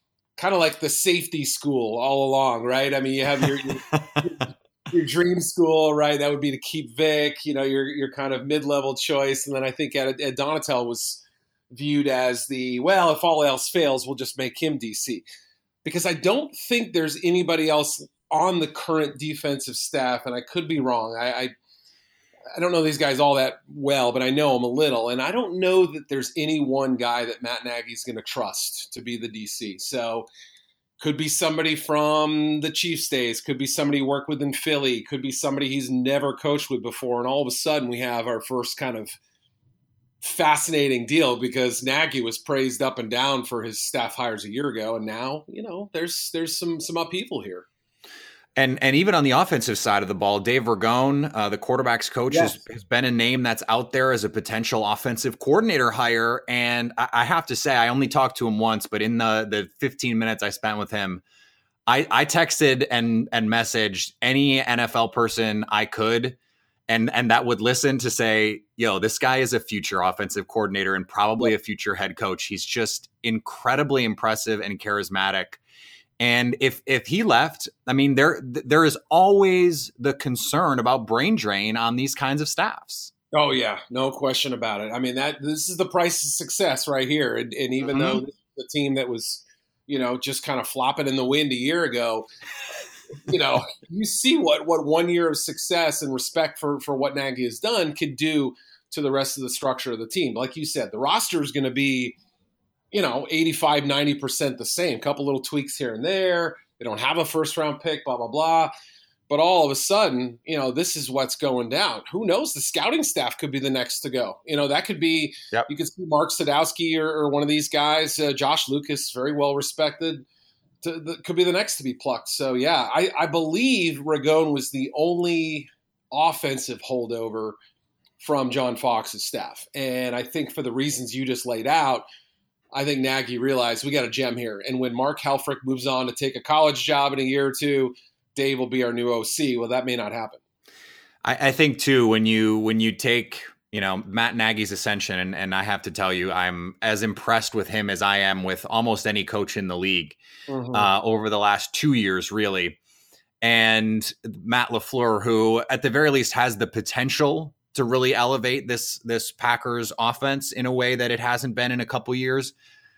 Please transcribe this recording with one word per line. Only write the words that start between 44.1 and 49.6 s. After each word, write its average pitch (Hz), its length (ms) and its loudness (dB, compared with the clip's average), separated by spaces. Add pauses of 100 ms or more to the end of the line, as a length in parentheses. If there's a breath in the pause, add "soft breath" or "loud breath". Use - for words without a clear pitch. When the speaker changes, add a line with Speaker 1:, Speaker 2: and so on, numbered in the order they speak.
Speaker 1:
hires 110 300 -4
a 104 60 -10
year 139 160 -4
ago, 113 280 -4
and 107 100 -6
now, 123 420 -6
you - 160 -12
know, 202 300 -10
there's, 170 380 -6
there's 165 260 -4
some, 170 220 -4
some 165 180 -6
upheaval 165 440 -4
here. 90 240 -14 (920 loud breath)
Speaker 2:
And, 131 280 2
and 135 140 4
even 190 180 6
on 151 80 4
the 135 80 4
offensive 131 460 2